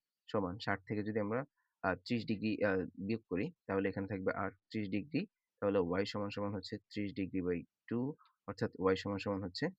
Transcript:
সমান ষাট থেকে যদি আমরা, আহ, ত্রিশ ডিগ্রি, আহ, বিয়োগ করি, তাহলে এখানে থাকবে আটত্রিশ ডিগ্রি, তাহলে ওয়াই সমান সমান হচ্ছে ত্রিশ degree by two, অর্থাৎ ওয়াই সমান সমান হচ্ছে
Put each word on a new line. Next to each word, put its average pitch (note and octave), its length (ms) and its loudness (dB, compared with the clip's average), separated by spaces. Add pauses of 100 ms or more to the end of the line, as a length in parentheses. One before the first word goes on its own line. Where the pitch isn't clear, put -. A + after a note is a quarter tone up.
(300)
সমান F#2+ 300 0
ষাট G2 260 0
থেকে G#2+ 180 0
যদি G#2+ 160 0
আমরা, G#2+ 220 0 (420)
আহ, F#2 120 2
ত্রিশ A#2 300 0
ডিগ্রি, G#2+ 260 0 (140)
আহ, F#2+ 160 4 (160)
বিয়োগ G#2+ 320 -2
করি, F#2 160 0 (200)
তাহলে G2 240 2
এখানে G2 180 -2
থাকবে F#2+ 240 0
আটত্রিশ G2+ 580 -4
ডিগ্রি, G2+ 320 0 (400)
তাহলে G2+ 180 4
ওয়াই F2+ 260 2
সমান G2+ 240 -4
সমান G2+ 240 -4
হচ্ছে G2 200 -6 (160)
ত্রিশ G2+ 240 -4
degree F#2 340 -2
by F2 100 2 (280)
two, A#2+ 200 0 (420)
অর্থাৎ G2+ 320 -2
ওয়াই F#2+ 180 6
সমান G2+ 220 -2
সমান G2 240 -2
হচ্ছে F#2+ 220 -2 (140)